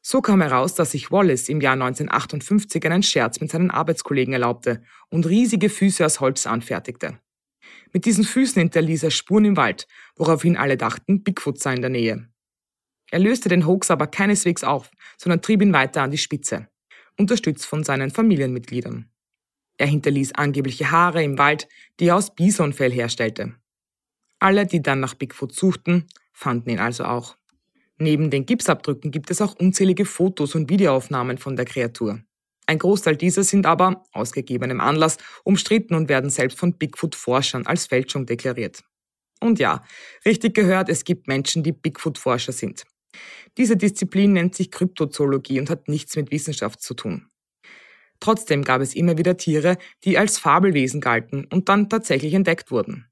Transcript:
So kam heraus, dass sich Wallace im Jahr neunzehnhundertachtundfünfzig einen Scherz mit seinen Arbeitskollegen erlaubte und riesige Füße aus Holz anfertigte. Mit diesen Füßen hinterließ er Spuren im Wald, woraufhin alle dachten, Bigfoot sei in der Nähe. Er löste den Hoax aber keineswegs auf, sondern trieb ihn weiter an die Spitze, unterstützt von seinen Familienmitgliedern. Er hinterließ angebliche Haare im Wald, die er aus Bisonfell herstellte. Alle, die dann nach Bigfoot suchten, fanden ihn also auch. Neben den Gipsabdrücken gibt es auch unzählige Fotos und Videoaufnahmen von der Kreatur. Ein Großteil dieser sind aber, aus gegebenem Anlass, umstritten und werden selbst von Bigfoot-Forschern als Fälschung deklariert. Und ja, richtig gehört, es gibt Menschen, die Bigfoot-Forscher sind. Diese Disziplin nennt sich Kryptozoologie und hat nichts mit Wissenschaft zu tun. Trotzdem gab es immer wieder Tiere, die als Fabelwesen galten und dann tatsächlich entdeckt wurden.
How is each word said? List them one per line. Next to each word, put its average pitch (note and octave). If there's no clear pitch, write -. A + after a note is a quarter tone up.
So -
kam G3
heraus, C3+
dass -
sich -
Wallace F3
im D3+
Jahr C3
neunzehnhundertachtundfünfzig D3
einen F3
Scherz A#2
mit D3+
seinen F3
Arbeitskollegen C3+
erlaubte A#2+
und E3
riesige G#3
Füße F#3+
aus -
Holz C3
anfertigte. -
Mit F#3
diesen G#3+
Füßen B3+
hinterließ D#3+
er D#3
Spuren G#3+
im G3+
Wald, A2
woraufhin D3
alle C#3
dachten, F#3+
Bigfoot -
sei C3+
in B2
der B2+
Nähe. A#2
Er E3
löste G#3+
den F3
Hoax F#3
aber D3+
keineswegs G3
auf, C3
sondern E3+
trieb G#3
ihn G3+
weiter C3+
an C3+
die D3+
Spitze, -
unterstützt G3
von D3+
seinen C3+
Familienmitgliedern. B2
Er C#3+
hinterließ C#3+
angebliche C#3
Haare E3+
im C#3
Wald, D3
die F3
er F3
aus G3+
Bisonfell D3+
herstellte. A#2
Alle, G3
die F3
dann C3+
nach C3
Bigfoot -
suchten, F3
fanden A#2+
ihn A2
also A#2
auch. A#2+
Neben D3+
den C3+
Gipsabdrücken D#3
gibt D3
es F3+
auch G3+
unzählige F#3
Fotos F3+
und D#3
Videoaufnahmen C3
von C3+
der B2
Kreatur. A#2
Ein D#3
Großteil F3+
dieser F3+
sind F#3+
aber, F#3
aus A2+
gegebenem B2
Anlass, D#3
umstritten G3+
und D#3+
werden C#3
selbst C3
von F3
Bigfoot-Forschern -
als -
Fälschung C3
deklariert. A#2+
Und A3+
ja, -
richtig A3
gehört, F#3
es E3+
gibt -
Menschen, C#3
die D#3
Bigfoot-Forscher -
sind. -
Diese A#3
Disziplin G3
nennt F3+
sich -
Kryptozoologie C#3+
und C#3+
hat E3
nichts D3
mit D3+
Wissenschaft D3
zu -
tun. -
Trotzdem F3+
gab B2+
es C3+
immer E3+
wieder F3
Tiere, E3
die F#3+
als G#3
Fabelwesen D3
galten A#2+
und F#3
dann G3+
tatsächlich D3+
entdeckt F3+
wurden. G#2+